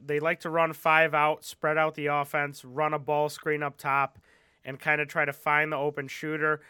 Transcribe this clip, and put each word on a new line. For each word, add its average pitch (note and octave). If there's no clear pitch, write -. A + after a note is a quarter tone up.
they D3
like E3
to E3+
run D#3+
five D#3+
out, D3+
spread D#3
out D#3
the D3
offense, C#3+
run D3
a D3+
ball D3
screen D3
up C#3+
top, C#3
and C3+
kinda D3+
try D3+
to C#3
find D3+
the D3+
open C#3+
shooter. D#3